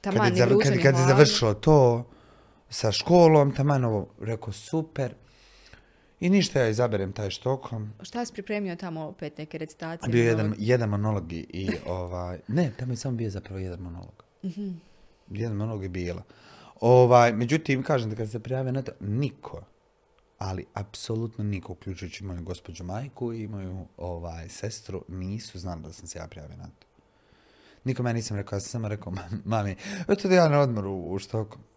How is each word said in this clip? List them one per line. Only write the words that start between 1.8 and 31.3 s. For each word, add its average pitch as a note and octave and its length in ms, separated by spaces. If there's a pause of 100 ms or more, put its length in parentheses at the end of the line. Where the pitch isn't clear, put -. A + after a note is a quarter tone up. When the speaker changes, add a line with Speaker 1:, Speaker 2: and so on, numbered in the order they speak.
Speaker 2:
sa A2 220
školom, D#3+ 640
taman C#3 300
ovo, G#2+ 240 (120)
rekao, A2 320
"Super." D3+ 640 (1040)
I F3 100
ništa, G3 300
ja A#2 80
izaberem G#2+ 440
taj G2+ 180
Štokholm. A2+ 640 (100)
Speaker 1:
Šta A#3+ 220
si A#3+ 80
pripremio G3+ 440
tamo E3+ 300
opet, D#3 320
neke D#3 200
recitacije, D#3 540
Speaker 2:
Bio A#2 120
Speaker 1:
monolog? A#2 140
Speaker 2:
jedan, G#2+ 200
jedan A2+ 300
monolog G#2 440
i, E2 200
i, F#2+ 300
<laughs> - 40
ovaj... F2+ 520 (100)
Ne, C3+ 300
tamo B2 140
je A#2 40
samo B2 200
bio A2 140
zapravo F#2+ 280
jedan F#2 220
monolog. F2 440 (200)
Speaker 1:
Mhm. F#3+ 260 (600)
Speaker 2:
Jedan G#2+ 260
monolog G#2+ 260
je F#2+ 60
bila. F2+ 340 (580)
Ovaj, A#2+ 520
međutim, C3 500
kažem A#2+ 280
da G#2+ 60
kad A2+ 140
se A2+ 100
prijavio B2+ 320
na C3+ 100
to, - 180
niko, - 640 (760)
ali F#2+ 260 (100)
apsolutno A2 720
niko, G2 280
uključujući F#2 520
moju F2+ 180
gospođu F2 420
majku A#2 480
i A2 160
moju, F#2+ 380 (100)
ovaj, E2+ 520
sestru, - 600
nisu F#2 500
znali E2+ 240
da D#2 100
sam - 140
se D#2 120
ja E2 80
prijavio D2+ 300
na F2 80
to. - 220 (1000)
Nikom B2+ 220
ja A#2+ 60
nisam A2+ 240
rekao, G2+ 200
ja G2 40
sam - 100
samo A2 180
rekao, G#2 240
"Ma-, G2 320
mami, G2+ 320 (320)
eto G3+ 200
da F#3 60
ja F3 140
na D3 120
odmoru A2 300
u, F2+ 240
u G2 40
Štokholm." G#2+ 440 (140)